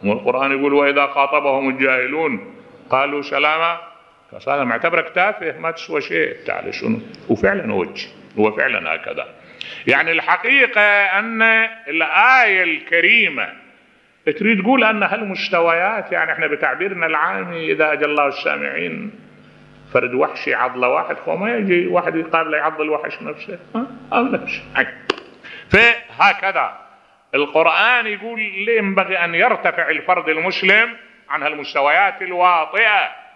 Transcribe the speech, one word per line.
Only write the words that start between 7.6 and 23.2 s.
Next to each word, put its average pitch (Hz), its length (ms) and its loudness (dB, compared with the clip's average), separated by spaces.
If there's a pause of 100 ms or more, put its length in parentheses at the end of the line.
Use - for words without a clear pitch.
هو 92 100 0
هيك، - 140 -10 (420)
هو 107 120 4
فعلًا 104 440 -2
هكذا. - 320 -8 (600)
يعني 156 240 2
الحقيقة 214 720 2 (380)
أن 226 220 -2 (460)
الآية 190 760 4
الكريمة 170 880 2 (920)
تريد 208 220 2
تقول 240 220 4
أن 214 200 2
هالمستويات، 185 1080 -2
يعني 165 200 -2
إحنا 156 160 -2
بتعبيرنا 156 580 -2
العامي، 165 680 -4
إذا 151 220 2
أجى 151 120 -2
الله 147 220 0
السامعين 76 840 -6 (840)
فرد 123 200 0
وحشي 135 400 -2
عضله 123 360 0
واحد، 165 260 -2
خو 165 200 -4
ما 214 220 -2
يجي 185 300 0
واحد 170 280 0
يقابله 160 420 -2
يعض 156 240 -2
الوحش 151 400 -4